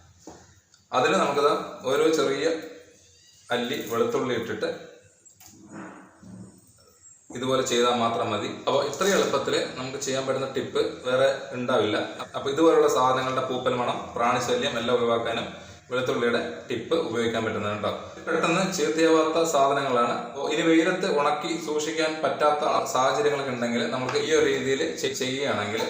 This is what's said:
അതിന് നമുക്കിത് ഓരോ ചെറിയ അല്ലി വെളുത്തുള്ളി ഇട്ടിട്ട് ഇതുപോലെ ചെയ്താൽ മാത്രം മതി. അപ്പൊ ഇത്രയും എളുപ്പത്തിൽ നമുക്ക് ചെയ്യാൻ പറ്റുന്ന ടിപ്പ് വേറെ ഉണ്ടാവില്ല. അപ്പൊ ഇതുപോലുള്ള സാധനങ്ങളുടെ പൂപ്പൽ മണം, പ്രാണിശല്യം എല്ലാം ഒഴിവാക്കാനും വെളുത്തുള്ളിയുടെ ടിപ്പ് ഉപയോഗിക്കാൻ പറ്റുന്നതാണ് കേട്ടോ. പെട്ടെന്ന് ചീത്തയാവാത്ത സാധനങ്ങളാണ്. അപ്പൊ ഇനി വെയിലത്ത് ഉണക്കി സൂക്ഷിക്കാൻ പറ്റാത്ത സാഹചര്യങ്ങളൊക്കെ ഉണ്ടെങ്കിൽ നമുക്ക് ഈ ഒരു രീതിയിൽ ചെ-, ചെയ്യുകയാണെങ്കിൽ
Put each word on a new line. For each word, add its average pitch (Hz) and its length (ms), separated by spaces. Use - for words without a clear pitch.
അതിന് 147 220
നമുക്കിത് 147 360
ഓരോ 143 240
ചെറിയ 147 440
അല്ലി 123 380
വെളുത്തുള്ളി 127 460
ഇട്ടിട്ട് - 580
ഇതുപോലെ 131 280
ചെയ്താൽ 120 320
മാത്രം 117 360
മതി. 104 160
അപ്പൊ 135 160
ഇത്രയും 190 320
എളുപ്പത്തിൽ 139 600
നമുക്ക് 131 220
ചെയ്യാൻ 131 300
പറ്റുന്ന 135 240
ടിപ്പ് - 580
വേറെ 135 260
ഉണ്ടാവില്ല. 123 460
അപ്പൊ 139 140
ഇതുപോലുള്ള 151 380
സാധനങ്ങളുടെ 131 600
പൂപ്പൽ 123 260
മണം, 120 420
പ്രാണിശല്യം 123 640
എല്ലാം 120 180
ഒഴിവാക്കാനും 117 500
വെളുത്തുള്ളിയുടെ 123 760
ടിപ്പ് 131 260
ഉപയോഗിക്കാൻ 113 500
പറ്റുന്നതാണ് 104 380
കേട്ടോ. - 260
പെട്ടെന്ന് 170 460
ചീത്തയാവാത്ത 160 800
സാധനങ്ങളാണ്. 135 600
അപ്പൊ 139 240
ഇനി 151 120
വെയിലത്ത് 165 580
ഉണക്കി 147 460
സൂക്ഷിക്കാൻ 156 580
പറ്റാത്ത - 680
സാഹചര്യങ്ങളൊക്കെ 139 580
ഉണ്ടെങ്കിൽ 120 400
നമുക്ക് 131 260
ഈ 147 140
ഒരു 147 140
രീതിയിൽ 135 520
ചെ-, 135 160
ചെയ്യുകയാണെങ്കിൽ 120 760